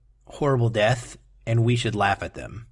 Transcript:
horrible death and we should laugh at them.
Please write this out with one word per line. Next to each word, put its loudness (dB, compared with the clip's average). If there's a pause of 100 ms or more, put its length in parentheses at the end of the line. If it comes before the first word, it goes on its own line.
(260)
horrible 0
death 0 (280)
and 2
we 2
should -2
laugh 0
at -10
them. -14